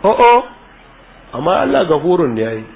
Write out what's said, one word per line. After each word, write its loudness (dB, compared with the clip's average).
Oh, 2
oh. 4
Amma -2
Allah 0
gafurun 0
ne -4
ya -6
yi. -12